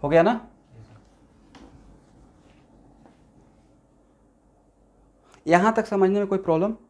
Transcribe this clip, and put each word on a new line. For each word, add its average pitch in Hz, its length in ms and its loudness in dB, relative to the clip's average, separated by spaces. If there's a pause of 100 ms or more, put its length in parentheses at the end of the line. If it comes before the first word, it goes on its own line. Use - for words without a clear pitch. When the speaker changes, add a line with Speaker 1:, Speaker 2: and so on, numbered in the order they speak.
Speaker 1:
हो 143 60 -4
गया 165 140 4
ना? 208 80 2 (480)
Speaker 2:
यस - 60 -20
सर। - 120 -20 (4000)
Speaker 1:
यहाँ 185 260 2
तक 220 120 -2
समझने 196 340 0
में 202 80 -4
कोई 196 120 -4
प्रॉब्लम? 185 320 -2 (180)